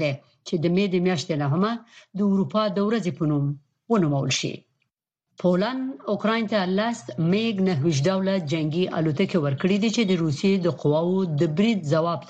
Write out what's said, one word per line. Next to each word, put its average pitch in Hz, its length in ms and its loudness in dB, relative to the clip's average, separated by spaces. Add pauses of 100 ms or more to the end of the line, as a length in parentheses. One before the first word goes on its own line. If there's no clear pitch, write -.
دی 147 100 0 (340)
چې - 160 -4
د 170 120 2
مې 196 180 2
د 185 40 2 (100)
میاشتې 170 360 0
نهمه 170 300 0 (460)
د - 20 0 (120)
اروپا 196 360 0
د 190 100 -4 (100)
ورځې 214 300 -2
په 165 120 -2
نوم 143 140 2 (460)
ونومول 147 400 2 (100)
شي. - 140 -6 (880)
پولند 202 400 0 (300)
اوکراین 214 400 0
ته 208 80 2 (180)
لس 233 200 -2 (340)
میګ 226 220 0 (140)
نهه 170 160 0
ویشت 151 240 2
ډوله 190 260 0 (160)
جنګي 160 340 0 (140)
الوتکې 160 460 0
ورکړې 143 380 0
دي 226 140 2
چې 240 140 4
د - 20 2 (100)
روسیې 165 320 2 (100)
د 170 40 2 (140)
قواو 165 360 2 (220)
د - 20 2 (140)
برید 208 240 2 (120)
ځواب 165 380 0